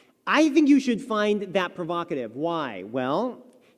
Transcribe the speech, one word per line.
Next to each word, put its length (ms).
I 220
think 180
you 100
should 240
find 520
that 200
provocative. 600
Why? 480
Well, 600